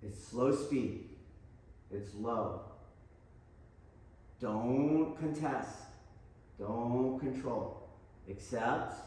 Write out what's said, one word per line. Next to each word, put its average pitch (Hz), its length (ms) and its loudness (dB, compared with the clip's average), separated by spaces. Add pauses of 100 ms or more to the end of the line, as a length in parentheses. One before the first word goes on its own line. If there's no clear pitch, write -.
It's - 240 -10
slow 123 260 4
speed. 123 560 2 (800)
It's 101 240 -6
low. 107 460 0 (1800)
Don't 131 800 4
contest. 151 580 -2 (800)
Don't 120 640 2
control. - 680 -4 (400)
Accept. 117 680 -2 (120)